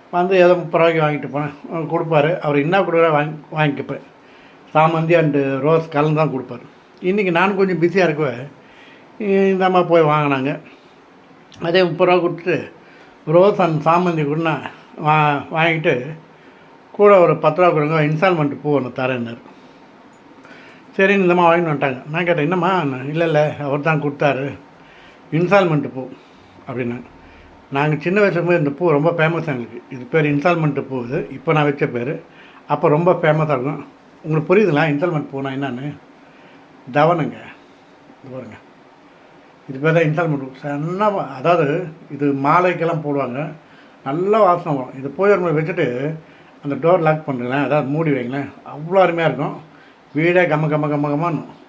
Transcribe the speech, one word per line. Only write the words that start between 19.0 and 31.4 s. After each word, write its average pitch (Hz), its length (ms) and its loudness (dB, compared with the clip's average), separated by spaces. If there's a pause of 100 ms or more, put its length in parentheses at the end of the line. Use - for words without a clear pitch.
சரின்னு 202 220 4
இந்த 175 140 4
அம்மா 175 180 4
வாங்கிட்டு 170 60 4
வந்துட்டாங்க. 143 520 -2
நான் 170 160 -4
கேட்டேன், 170 120 2
"என்னம்மா?" 175 440 0 (260)
"இல்ல, 160 180 -2
இல்ல, 151 340 0
அவர் 143 200 -4
தான் 156 220 0
கொடுத்தாரு, 143 560 -2 (760)
இன்ஸ்டால்மெண்ட் 165 600 2
பூ" 131 140 -10 (600)
அப்படின்னாங்க. 120 340 -6 (680)
நாங்க 151 280 0
சின்ன 180 200 -2
வயசுல 208 40 4
இருக்கும்போது 175 340 2
இந்த 143 120 0
பூ 175 200 -2
ரொம்ப 151 220 2
ஃபேமஸ் 160 340 0
எங்களுக்கு. 120 460 -8
இது 123 140 -14
பேர் 151 300 0
இன்ஸ்டால்மெண்ட் 151 460 0
பூ 127 220 -6
இது. 123 280 -6
இப்போ 147 220 -4